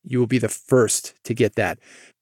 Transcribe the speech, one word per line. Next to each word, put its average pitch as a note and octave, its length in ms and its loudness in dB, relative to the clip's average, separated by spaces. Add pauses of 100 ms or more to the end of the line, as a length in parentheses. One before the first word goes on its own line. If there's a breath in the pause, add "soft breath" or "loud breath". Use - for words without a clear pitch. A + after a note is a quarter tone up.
You B2 160 -4
will A#2+ 80 2
be B2 120 0
the A2 100 -2
first - 640 0 (100)
to A#2+ 100 -8
get A2+ 220 0
that. F#2+ 240 -4 (420 soft breath)